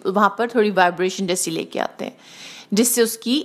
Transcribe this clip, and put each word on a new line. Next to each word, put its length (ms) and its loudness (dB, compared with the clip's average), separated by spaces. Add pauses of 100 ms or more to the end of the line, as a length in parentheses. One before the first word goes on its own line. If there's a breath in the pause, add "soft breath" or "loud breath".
وہاں 240 2
پر 180 -2
تھوڑی 220 2
vibration 580 0
جیسی 240 -2
لے 120 -4
کے 160 -8
آتے 260 -6
ہیں 60 -8 (600 loud breath)
جس 160 4
سے 140 0
اس 160 2
کی 280 -2